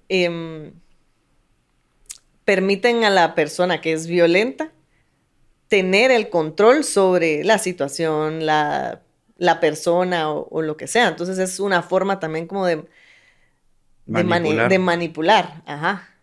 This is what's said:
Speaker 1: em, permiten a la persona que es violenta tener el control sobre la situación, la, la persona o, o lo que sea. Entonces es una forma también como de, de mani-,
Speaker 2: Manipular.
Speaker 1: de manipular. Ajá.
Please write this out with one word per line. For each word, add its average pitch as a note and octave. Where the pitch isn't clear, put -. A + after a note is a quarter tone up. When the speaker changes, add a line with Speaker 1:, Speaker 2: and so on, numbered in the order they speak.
Speaker 1:
em, E3
permiten G3+
a G#3+
la F3+
persona F3
que D#3+
es D#3+
violenta F3+
tener G3
el A3+
control G3+
sobre E3+
la G#3
situación, D#3+
la, D3
la E3+
persona E3+
o, -
o D#3+
lo D#3
que D3
sea. A#3
Entonces F3+
es F#3
una F#3+
forma F#3+
también D#3+
como F#3+
de, E3+
de -
mani-, F3+
Speaker 2:
Manipular. E3+
Speaker 1:
de F#3
manipular. E3+
Ajá. E3